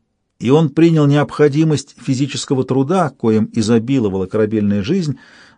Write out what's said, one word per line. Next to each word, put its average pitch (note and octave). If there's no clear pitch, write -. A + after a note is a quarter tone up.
И A2
он D#3
принял D#3
необходимость D3
физического C3
труда, C3+
коим G#2+
изобиловала A2
корабельная G#2
жизнь, D3+